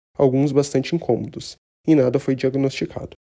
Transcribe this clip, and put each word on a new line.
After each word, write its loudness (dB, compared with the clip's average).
alguns 2
bastante 0
incômodos, -4
e 6
nada 4
foi -2
diagnosticado. -4